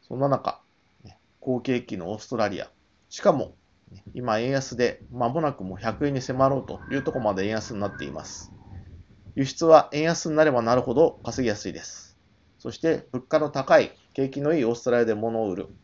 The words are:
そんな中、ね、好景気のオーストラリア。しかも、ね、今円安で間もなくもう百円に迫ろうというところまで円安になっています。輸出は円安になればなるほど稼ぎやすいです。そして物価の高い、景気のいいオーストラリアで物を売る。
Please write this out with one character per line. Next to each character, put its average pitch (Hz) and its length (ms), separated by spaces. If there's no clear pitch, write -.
そ - 160
ん 127 40
な 139 80
中、 - 340
ね、 - 140
好 127 220
景 123 220
気 107 160
の 85 120
オ 107 60
ー - 20
ス - 100
ト 120 100
ラ 107 100
リ 98 140
ア。 - 80
し - 100
か 190 140
も、 120 200
ね、 98 100
今 120 240
円 120 120
安 135 240
で 120 280
間 120 160
も 151 140
な 143 100
く 139 120
も 95 100
う 92 40
百 113 280
円 143 80
に 131 80
迫 135 260
ろ 135 120
う - 60
と - 140
い 131 60
う 139 80
と - 80
こ 139 60
ろ 120 80
ま 104 80
で 95 100
円 104 60
安 110 240
に 101 60
な 101 80
っ 101 100
て 73 80
い 67 40
ま 76 140
す。 - 260
輸 135 80
出 135 220
は 160 260
円 151 120
安 165 260
に 156 60
な 156 80
れ 156 60
ば 123 120
な 117 120
る 127 60
ほ 123 140
ど 151 280
稼 120 220
ぎ 117 40
や 104 80
す 101 120
い 90 60
で - 80
す。 - 360
そ 123 140
し - 60
て - 340
物 127 160
価 156 100
の 147 120
高 156 300
い、 190 120
景 135 160
気 139 100
の 147 140
い 160 60
い 120 40
オ 113 80
ー - 20
ス 117 100
ト 123 80
ラ 120 60
リ 120 40
ア 113 40
で 110 80
物 113 280
を 104 80
売 90 60
る。 95 120